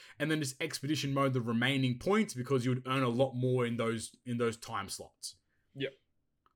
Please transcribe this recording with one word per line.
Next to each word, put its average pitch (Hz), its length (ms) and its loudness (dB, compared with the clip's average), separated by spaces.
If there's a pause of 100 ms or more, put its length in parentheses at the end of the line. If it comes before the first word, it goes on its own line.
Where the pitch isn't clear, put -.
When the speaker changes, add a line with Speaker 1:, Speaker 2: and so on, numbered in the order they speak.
(180)
Speaker 1:
and 147 120 0
then 156 100 2
just 131 220 -6
expedition 139 520 -2
mode 139 200 2
the 127 80 2
remaining 123 560 2
points 208 360 2
because 123 300 0
you 127 80 2
would 127 140 -2
earn 131 160 2
a 123 60 2
lot 123 260 2
more 127 320 2
in 117 100 -2
those, 113 340 -2 (160)
in 120 120 -2
those 117 180 0
time 101 320 -8
slots. - 480 -12 (400)
Speaker 2:
Yep. 135 180 -4 (600)